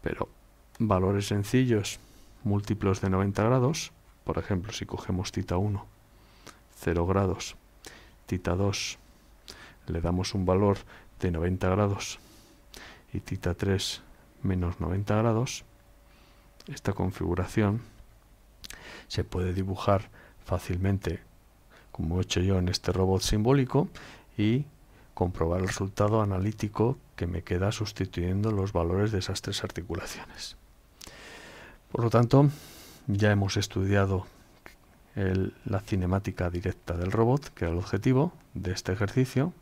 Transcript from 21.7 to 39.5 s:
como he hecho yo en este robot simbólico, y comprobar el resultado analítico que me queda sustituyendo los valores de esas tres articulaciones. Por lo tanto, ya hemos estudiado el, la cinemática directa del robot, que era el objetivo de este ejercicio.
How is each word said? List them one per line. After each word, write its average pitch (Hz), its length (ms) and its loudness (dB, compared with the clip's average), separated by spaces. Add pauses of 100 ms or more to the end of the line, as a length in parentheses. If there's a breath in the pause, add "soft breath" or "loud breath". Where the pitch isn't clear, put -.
como 82 260 -2
he 92 40 0
hecho - 180 -2
yo 95 180 2
en 90 100 2
este - 220 -2
robot 92 300 2
simbólico, 131 680 2 (480 loud breath)
y 113 280 2 (480 soft breath)
comprobar 90 480 0
el 92 80 0
resultado 104 520 0
analítico 104 800 0 (160)
que - 140 -6
me 87 160 -4
queda 92 260 0
sustituyendo 98 800 -2
los 98 220 0
valores 92 400 2
de 95 80 0
esas - 220 -6
tres - 200 -6
articulaciones. - 920 -10 (1400 loud breath)
Por 117 100 -2
lo 117 80 2
tanto, 135 400 6 (560 loud breath)
ya 104 240 4
hemos 101 260 2
estudiado 98 680 2 (880 loud breath)
el, 95 400 0 (120)
la 101 140 0
cinemática 92 720 0
directa 87 460 -4
del 90 160 -2
robot, 120 420 2
que - 120 -4
era 82 60 0
el 85 60 0
objetivo 127 540 2 (220)
de 90 180 -4
este - 200 -4
ejercicio. 127 680 0